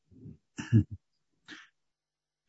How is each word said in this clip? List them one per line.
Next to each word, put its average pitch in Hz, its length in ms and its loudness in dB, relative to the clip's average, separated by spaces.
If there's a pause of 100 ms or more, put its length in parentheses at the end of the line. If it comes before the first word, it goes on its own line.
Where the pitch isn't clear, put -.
(560)
<laughs> - 420 2 (1500)